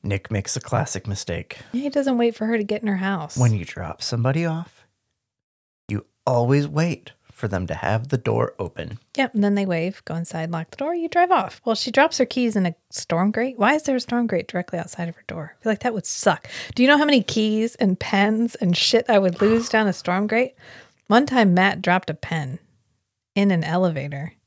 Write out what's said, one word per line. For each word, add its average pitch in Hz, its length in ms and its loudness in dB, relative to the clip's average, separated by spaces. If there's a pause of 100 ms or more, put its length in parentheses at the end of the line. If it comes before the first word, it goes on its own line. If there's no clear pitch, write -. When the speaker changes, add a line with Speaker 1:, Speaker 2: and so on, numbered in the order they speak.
Speaker 1:
Nick 98 260 -4
makes 101 260 -4
a 127 40 -4
classic - 460 -2
mistake. 90 520 -8 (140)
Speaker 2:
He 269 160 -4
doesn't 269 300 0
wait 233 180 2
for 220 100 -6
her 233 100 0
to 214 80 0
get 214 180 -4
in 220 60 -2
her 196 100 0
house. 190 380 -4
Speaker 1:
When 120 180 4
you 87 100 -4
drop - 380 -10
somebody 131 440 -2
off, 165 380 -8 (1040)
you 101 160 -4 (220)
always 127 420 2
wait 156 440 -4 (200)
for - 160 -6
them 92 180 -2
to 80 80 -4
have 113 340 -2
the 135 100 0
door 117 420 -2
open. 87 380 -10 (180)
Speaker 2:
Yep, 262 180 -2
and 208 80 2
then 202 140 2
they 202 100 -2
wave, 175 380 -4
go 165 100 -8
inside, 165 380 -6
lock 165 180 -6
the - 60 -20
door, 311 180 -4
you 339 140 -4
drive 349 240 2
off. 254 320 0
Well, 226 100 0
she - 160 -4
drops 277 280 4
her 262 60 4
keys 240 300 -2
in 196 100 2
a 170 120 -2 (140)
storm 185 420 0
grate. 240 260 -4
Why 233 160 4
is 302 80 0
there 277 140 0
a 240 40 0
storm 240 280 -2
grate 175 180 -2
directly 180 320 -6
outside 170 300 -8
of 165 80 -12
her - 100 -20
door? 165 320 -12
I - 60 -20
feel 226 80 0
like 202 80 -4
that 240 140 -2
would 196 120 -6
suck. - 400 0 (300)
Do 247 60 4
you 262 60 6
know 294 80 6
how 285 80 4
many 285 200 6
keys 220 500 0
and 190 240 2
pens 220 560 0
and 175 220 0
shit - 340 2
I 214 80 6
would 180 240 2
lose 226 260 4
down 220 200 2
a 180 40 0
storm 190 360 -2
grate? 240 260 0 (540)
One 247 180 6
time, 220 280 4
Matt 185 280 2
dropped 180 260 0
a 156 60 -4
pen 147 460 -8 (720)
in 196 160 4
an 165 140 2
elevator 151 680 -2 (120)